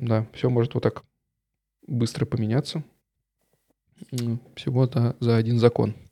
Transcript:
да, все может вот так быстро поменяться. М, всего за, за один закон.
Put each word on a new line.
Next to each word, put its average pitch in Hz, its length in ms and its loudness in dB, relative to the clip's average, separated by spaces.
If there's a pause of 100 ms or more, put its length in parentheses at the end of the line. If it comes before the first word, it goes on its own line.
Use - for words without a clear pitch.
да, 113 300 0
все - 160 0
может 120 260 2
вот 117 80 -4
так - 200 -2 (840)
быстро 117 380 -2
поменяться. 120 580 -2 (1300)
М, 120 280 -6 (160)
всего 131 320 0
за, 120 320 0
за 117 180 2
один 113 220 2
закон. 113 360 4 (160)